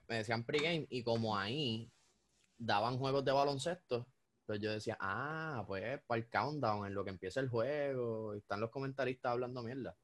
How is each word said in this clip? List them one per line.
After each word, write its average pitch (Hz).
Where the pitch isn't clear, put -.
me 113
decían 113
pregame 151
y 123
como 113
ahí 113
daban 113
juegos 135
de 135
baloncesto, 139
pues 107
yo 107
decía, 107
"Ah, 135
pues 101
para 117
el 117
countdown, 110
en 98
lo 98
que 98
empieza 92
el 135
juego, 120
y 104
están 101
los 117
comentaristas 135
hablando 123
mierda". 117